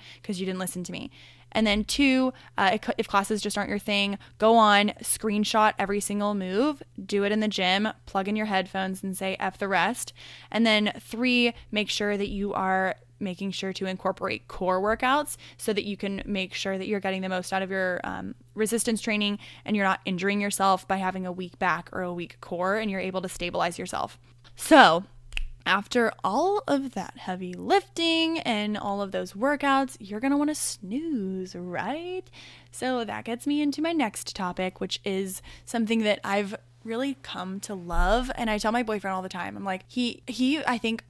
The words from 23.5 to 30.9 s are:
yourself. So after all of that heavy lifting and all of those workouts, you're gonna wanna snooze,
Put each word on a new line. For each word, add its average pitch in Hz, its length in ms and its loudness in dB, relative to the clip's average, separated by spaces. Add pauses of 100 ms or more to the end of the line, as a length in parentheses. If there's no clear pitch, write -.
yourself. - 400 -6 (360)
So 196 500 8 (600)
after 202 480 2 (100)
all 339 440 2
of 269 260 0
that - 240 -8
heavy 185 360 -8
lifting 330 840 0
and 208 380 -2
all 202 240 -4
of 196 100 -6
those 185 220 -6
workouts, 269 640 0
you're 208 200 -10
gonna 277 180 2
wanna 294 180 0
snooze, 190 1000 -4